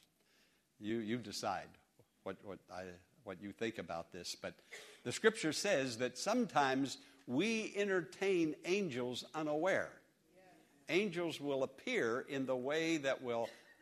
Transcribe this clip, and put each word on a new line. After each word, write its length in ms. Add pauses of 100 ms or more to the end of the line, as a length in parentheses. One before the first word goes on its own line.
(800)
you, 200
you 180
decide 520 (560)
what, 200
what 140 (120)
I, 140 (380)
what 180
you 120
think 260
about 340
this, 220
but 240 (460)
the 80
scripture 400
says 460
that 200
sometimes 800 (280)
we 500
entertain 880
angels 680
unaware. 720 (840)
Angels 520
will 240
appear 640
in 180
the 100
way 420
that 220
will 300 (320)